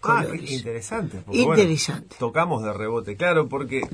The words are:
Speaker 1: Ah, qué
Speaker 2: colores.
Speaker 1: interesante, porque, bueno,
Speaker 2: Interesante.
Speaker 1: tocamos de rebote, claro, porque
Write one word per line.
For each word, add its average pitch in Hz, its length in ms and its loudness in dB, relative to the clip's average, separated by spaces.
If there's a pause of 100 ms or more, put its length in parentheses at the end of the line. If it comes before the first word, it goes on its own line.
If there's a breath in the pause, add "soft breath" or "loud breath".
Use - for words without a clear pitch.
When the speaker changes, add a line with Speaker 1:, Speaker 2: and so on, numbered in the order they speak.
Speaker 1:
Ah, 233 200 4
qué 135 60 -2
Speaker 2:
colores. - 240 -8
Speaker 1:
interesante, 117 720 -6
porque, 196 220 0
bueno, 160 160 6
Speaker 2:
Interesante. - 580 0
Speaker 1:
tocamos 135 440 0
de 104 100 -2
rebote, 107 420 -4
claro, 165 320 4
porque 131 340 -2 (120)